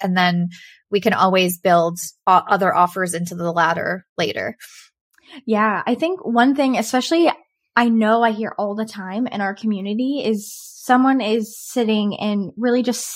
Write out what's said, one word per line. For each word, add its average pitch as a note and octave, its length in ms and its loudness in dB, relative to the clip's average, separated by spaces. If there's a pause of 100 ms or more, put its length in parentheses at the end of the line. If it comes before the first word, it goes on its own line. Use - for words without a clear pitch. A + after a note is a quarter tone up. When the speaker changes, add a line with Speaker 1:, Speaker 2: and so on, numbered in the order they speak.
Speaker 1:
and F#3 120 0
then F3 340 2 (420)
we G3+ 100 0
can G3+ 120 2
always F#3 440 2
build E3+ 400 2 (300)
o-, F#3+ 40 6 (160)
other F#3+ 280 2
offers F3+ 400 0
into F3 200 -6
the F3 160 -4
ladder E3+ 540 -2 (120)
later. - 380 -4 (920)
Speaker 2:
Yeah, G#3+ 400 0
I B3 100 0
think F4 300 -4
one A#3+ 300 4
thing, C4 220 0
especially C#4+ 540 2 (440)
I A#3+ 140 2
know A3+ 340 4
I A3+ 80 4
hear G#3+ 260 -4
all G#3 180 -4
the A3 100 -4
time G#3 420 -6
in G3+ 140 -6
our G3 120 -2
community, G#3+ 720 -4
is G#3+ 280 -2
someone C4 680 0
is G#3+ 380 -2
sitting G#3+ 600 -2
and G3+ 380 -4
really B3 240 2
just A3+ 240 -4 (100)